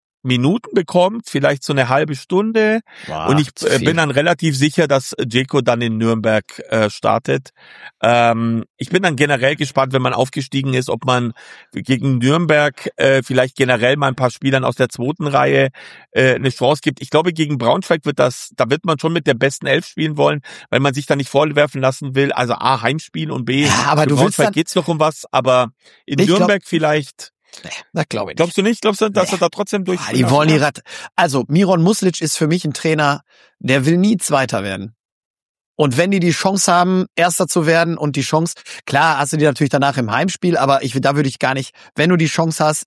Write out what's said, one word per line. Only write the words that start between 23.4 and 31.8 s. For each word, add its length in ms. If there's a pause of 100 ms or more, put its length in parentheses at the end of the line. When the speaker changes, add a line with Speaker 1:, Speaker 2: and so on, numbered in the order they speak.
Speaker 1:
B, 180
Speaker 2:
Ja, 240
aber 140
Speaker 1:
für 60
Speaker 2:
du 100
willst 20 (160)
Speaker 1:
Braunschweig 120
Speaker 2:
dann 40
Speaker 1:
geht's 220
noch 140
um 120
was, 320
aber 380 (340)
in 140
Speaker 2:
Ich 80
glaub 140
Speaker 1:
Nürnberg 220
vielleicht 680 (320)
Speaker 2:
Nee, 60 (220)
das 160
glaub 200
ich 40
nicht. 40
Speaker 1:
Glaubst 220
du 40
nicht? 200
Glaubst 180
du, 100
dass 200
Speaker 2:
Nee. 60
Speaker 1:
er 20
da 100
trotzdem 360
durch 160
Speaker 2:
Ah, 120
die 180
wollen 180
die 80
Rat-, 240 (360)
also 320
Miron 340